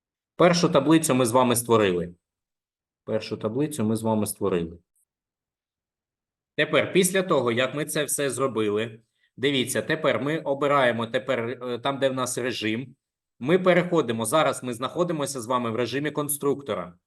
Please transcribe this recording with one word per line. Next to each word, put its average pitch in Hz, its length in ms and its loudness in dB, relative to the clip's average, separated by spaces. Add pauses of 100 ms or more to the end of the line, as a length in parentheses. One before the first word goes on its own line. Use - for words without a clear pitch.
(360)
Першу 170 320 4
таблицю 151 460 4
ми 127 120 4
з 110 60 0
вами 120 240 4
створили. 101 580 2 (920)
Першу 110 320 -4
таблицю 123 480 -4
ми 110 120 2
з 107 60 -6
вами 110 240 0
створили. 87 520 -2 (1800)
Тепер, 139 360 2
після 190 300 2
того, 135 300 2
як 127 220 0
ми 147 100 -4
це 151 200 -4
все 139 260 -2
зробили, 113 680 -2 (360)
дивіться, 123 460 0
тепер 139 400 0
ми 151 160 -2
обираємо, 135 680 0
тепер, 127 420 -2
е, 123 300 -8
там, 139 200 -4
де 135 100 2
в 127 60 -4
нас 127 240 -4
режим, 113 580 -4 (420)
ми 156 200 2
переходимо, 170 680 2
зараз 139 380 2
ми 127 120 -6
знаходимося 139 640 -4
з 110 60 -10
вами 120 240 -2
в 110 60 -4
режимі 131 340 -2
конструктора, 139 960 -4